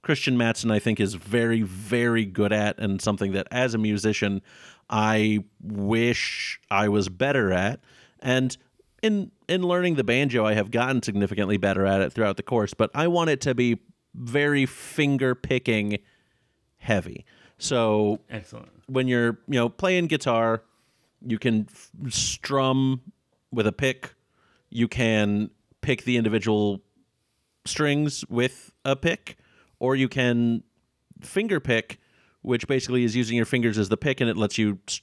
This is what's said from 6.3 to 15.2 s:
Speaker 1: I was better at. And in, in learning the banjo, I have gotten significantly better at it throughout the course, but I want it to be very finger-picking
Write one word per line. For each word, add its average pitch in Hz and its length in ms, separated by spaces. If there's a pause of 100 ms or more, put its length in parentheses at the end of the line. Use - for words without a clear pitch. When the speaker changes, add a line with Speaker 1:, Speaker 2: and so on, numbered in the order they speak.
Speaker 1:
I 104 180
was 101 200
better 113 420
at. 95 300 (400)
And 127 360 (460)
in, 208 300 (160)
in 180 140
learning 180 340
the 131 80
banjo, 123 420
I 107 60
have 104 180
gotten 120 320
significantly 101 540
better 98 300
at 98 160
it 85 100
throughout 104 240
the 101 80
course, 107 300
but 110 200
I 151 140
want 170 220
it 135 120
to 135 120
be 120 240 (360)
very 139 520
finger-picking 127 1300 (760)